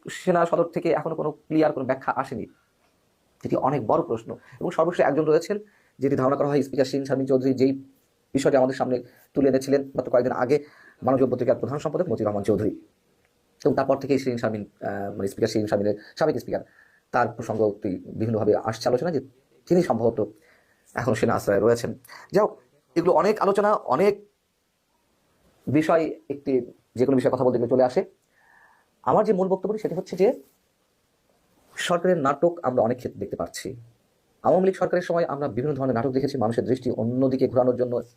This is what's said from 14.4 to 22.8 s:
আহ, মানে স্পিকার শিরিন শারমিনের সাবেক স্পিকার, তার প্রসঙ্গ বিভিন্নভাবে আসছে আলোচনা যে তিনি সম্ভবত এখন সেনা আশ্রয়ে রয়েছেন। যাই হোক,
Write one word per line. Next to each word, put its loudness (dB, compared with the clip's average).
আহ, -6
মানে -4
স্পিকার -2
শিরিন -2
শারমিনের 0
সাবেক 0
স্পিকার, -6
তার 2
প্রসঙ্গ -2
বিভিন্নভাবে 2
আসছে -4
আলোচনা 0
যে -2
তিনি 2
সম্ভবত 0
এখন 0
সেনা 0
আশ্রয়ে 0
রয়েছেন। 2
যাই 4
হোক, -2